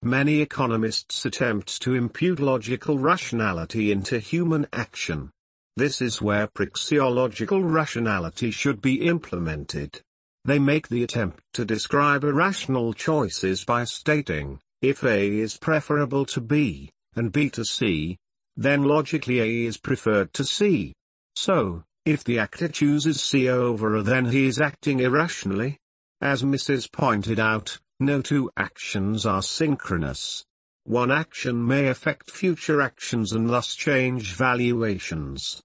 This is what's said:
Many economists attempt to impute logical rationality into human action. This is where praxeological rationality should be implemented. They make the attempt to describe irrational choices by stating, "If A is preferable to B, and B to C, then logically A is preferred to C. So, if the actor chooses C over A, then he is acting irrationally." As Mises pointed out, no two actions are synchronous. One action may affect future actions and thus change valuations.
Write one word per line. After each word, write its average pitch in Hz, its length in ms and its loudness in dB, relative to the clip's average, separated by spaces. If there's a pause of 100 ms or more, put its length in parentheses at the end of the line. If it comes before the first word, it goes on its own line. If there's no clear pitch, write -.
Many 139 380 2
economists 113 840 -2
attempt 113 560 -4
to 127 120 0
impute 139 460 -2
logical 131 580 -2
rationality 110 920 0
into 98 260 -2
human 160 540 0
action. 76 580 -6 (460)
This 139 240 0
is 117 220 -2
where 104 260 2
praxeological 127 1120 0
rationality 117 880 -2
should 113 300 -2
be 135 260 2
implemented. 80 920 -4 (460)
They 143 120 4
make 143 300 2
the 120 140 0
attempt 113 400 -2 (100)
to 117 140 -4
describe 143 580 2
irrational 139 680 0
choices 98 680 0
by 120 220 0
stating, 82 760 -2 (220)
"If - 240 0
A 104 340 2
is 110 200 -4
preferable 147 720 0
to 135 80 -2
B, 113 500 0 (240)
and 117 160 0
B 147 200 0
to - 120 -8
C, 90 540 -2 (400)
then 139 280 2
logically 139 560 2
A 117 260 0
is 113 100 -4
preferred 107 560 0
to 139 120 -2
C. 131 500 2 (420)
So, 101 480 0 (220)
if 151 180 2
the 120 140 0
actor 113 300 -2
chooses 147 540 2
C 127 280 2
over 117 460 2
A, 107 60 0
then 127 220 4
he 131 220 4
is 127 160 0
acting 143 380 0
irrationally." 127 760 0 (460)
As 139 200 0
Mises 135 440 0
pointed 110 520 0
out, 110 400 0 (220)
no 139 220 2
two 135 340 0
actions 101 680 -2
are 98 160 2
synchronous. 92 1000 -2 (420)
One 123 260 0
action 131 560 -2
may 135 220 2
affect - 420 -4
future 160 500 0
actions 117 520 -2
and 113 180 2
thus 120 240 0
change 127 600 0
valuations. 113 1300 -2